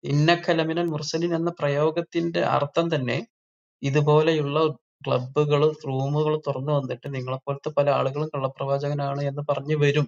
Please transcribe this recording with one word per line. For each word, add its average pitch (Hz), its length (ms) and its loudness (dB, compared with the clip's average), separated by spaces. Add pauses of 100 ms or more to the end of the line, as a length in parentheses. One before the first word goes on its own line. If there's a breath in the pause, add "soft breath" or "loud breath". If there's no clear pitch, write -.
ഇന്നക 156 480 2
ലമിനൽ 160 380 0
മുർസലീൻ 165 460 -2
എന്ന 165 220 0
പ്രയോഗത്തിന്റെ 165 880 0
അർത്ഥം 143 400 0
തന്നെ 131 300 -2 (640)
ഇതുപോലെയുള്ള 151 760 4 (420)
ക്ലബ്ബുകൾ, 143 600 0 (220)
റൂമുകൾ 143 540 0
തുറന്നു 139 340 -4
വന്നിട്ട് 131 420 -2
നിങ്ങളെപ്പോലത്തെ 131 560 -6
പല 143 200 2
ആളുകളും 135 440 0
കള്ളപ്രവാചകനാണ് 139 880 -4
എന്ന് 143 260 -4
പറഞ്ഞു 143 280 -2
വരും 147 320 2